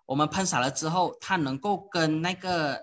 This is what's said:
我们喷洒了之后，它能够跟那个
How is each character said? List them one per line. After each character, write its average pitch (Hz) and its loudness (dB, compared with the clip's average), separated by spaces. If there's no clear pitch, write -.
我 - -4
们 151 2
喷 190 0
洒 165 2
了 131 2
之 160 -2
后， 175 0
它 190 0
能 139 0
够 202 -2
跟 156 2
那 180 -2
个 175 -2